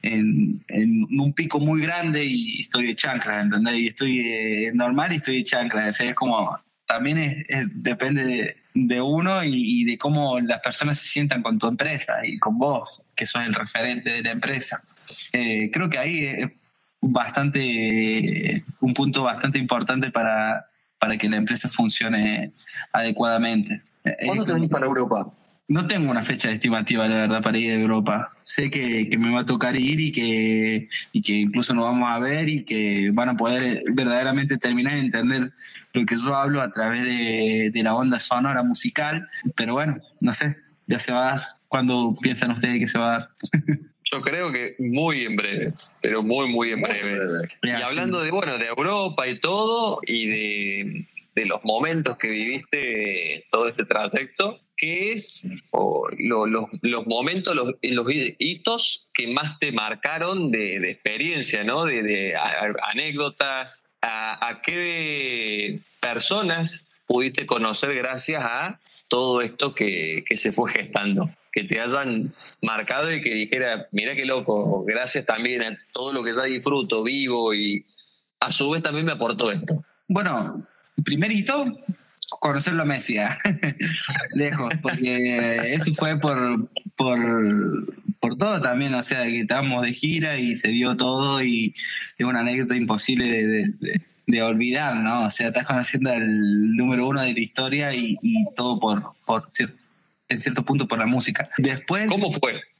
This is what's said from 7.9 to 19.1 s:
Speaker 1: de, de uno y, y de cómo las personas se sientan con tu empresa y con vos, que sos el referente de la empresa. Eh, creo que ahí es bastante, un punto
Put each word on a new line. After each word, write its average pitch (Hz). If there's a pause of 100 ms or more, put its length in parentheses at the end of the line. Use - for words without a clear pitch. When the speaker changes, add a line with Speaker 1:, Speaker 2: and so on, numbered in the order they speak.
Speaker 1:
de, 123 (180)
de 123
uno 170
y, 120
y -
de 120
cómo 143
las 117
personas 147
se -
sientan 135
con 113
tu 113
empresa 135 (120)
y -
con -
vos, - (140)
que 117
sos 120
el 110
referente 117
de 117
la 113
empresa. 127 (500)
Eh, 110
creo 170
que 151
ahí 156
es 135 (500)
bastante, 117 (160)
un 127
punto 139